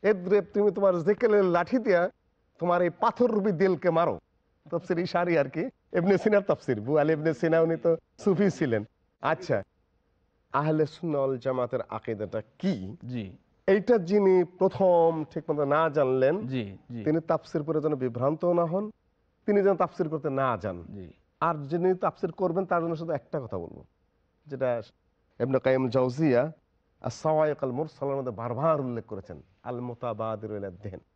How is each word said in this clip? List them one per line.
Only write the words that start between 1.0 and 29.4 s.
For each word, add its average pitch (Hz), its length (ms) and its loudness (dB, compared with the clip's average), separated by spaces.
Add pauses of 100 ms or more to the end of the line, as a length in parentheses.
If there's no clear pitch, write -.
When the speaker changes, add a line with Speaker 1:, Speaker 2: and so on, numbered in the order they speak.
Speaker 1:
জেকেলের 208 480 4
লাঠি 175 320 2
দিয়া 175 160 4 (580)
তোমার 175 260 2
এই 170 60 0 (100)
পাথর 240 340 2
রূপী 208 160 0 (100)
দেলকে 185 260 2 (100)
মারো। 156 160 2 (560)
তাফসীর 170 360 -4
ইশারি 175 360 0
আর 139 120 -2
কি, 160 100 -4 (340)
ইবনে 185 240 2
সিনার 208 280 4
তাফসীর। 135 360 0
বু 135 140 -2
আলী 151 160 2
ইবনে 156 240 0
সিনা 165 240 2
উনি 165 200 0
তো 165 60 4 (320)
সুফি 196 240 4 (120)
ছিলেন। 113 240 0 (400)
আচ্ছা, 147 340 -2 (960)
আহলে 156 320 0 (100)
সুন্নাহ 151 280 -4
ওয়াল 135 220 -2
জামাতের 127 380 -2 (140)
আকীদাটা 107 440 -6 (200)
কি? 185 140 -2 (380)
Speaker 2:
জি। 117 120 -6 (440)
Speaker 1:
এইটা 208 260 4 (160)
যিনি 196 240 4 (260)
প্রথম 180 480 4 (220)
ঠিকমতো 151 340 -4 (100)
না 160 80 4 (140)
জানলেন, 131 380 2 (180)
Speaker 2:
জি, 127 120 -4 (300)
জি। 117 120 -8
Speaker 1:
তিনি 156 120 2 (120)
তাফসীর 160 360 -4
পড়ে 156 180 -2
যেন 151 100 0 (100)
বিভ্রান্ত 127 380 -2 (160)
না 170 120 2
হন, 190 140 -4 (640)
তিনি 202 180 4
যেন 196 180 4
তাফসীর 170 300 -2
করতে 151 160 -4 (120)
না 135 80 2 (140)
যান। 95 160 -6 (180)
Speaker 2:
জি। 92 100 -14 (420)
Speaker 1:
আর 170 60 -2 (160)
যিনি 175 200 2 (140)
তাফসীর 170 360 -4
করবেন 185 300 0
তার 175 140 2
জন্য 165 160 -4
শুধু 165 200 -6
একটা - 240 -8
কথা 110 200 -8
বলবো, - 160 -16 (680)
যেটা 131 180 -4 (720)
ইবনে 131 240 0
কাইয়িম 131 200 4 (100)
জাওজিয়া 131 480 2 (640)
আর 123 60 -6 (100)
সাওয়াইক 156 420 0
আল 127 140 -4
মুরসালের 139 400 -6
মধ্যে 127 220 -6
বারবার 131 460 -2
উল্লেখ 117 260 -6
করেছেন, 95 260 -14 (300)